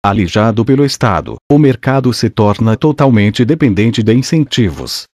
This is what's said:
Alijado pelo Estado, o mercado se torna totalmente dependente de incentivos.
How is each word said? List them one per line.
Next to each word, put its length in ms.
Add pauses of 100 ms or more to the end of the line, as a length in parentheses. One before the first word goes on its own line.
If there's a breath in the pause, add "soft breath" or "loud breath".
Alijado 600
pelo 180
Estado, 520 (140)
o 100
mercado 520
se 160
torna 480
totalmente 720
dependente 560
de 140
incentivos. 880 (120)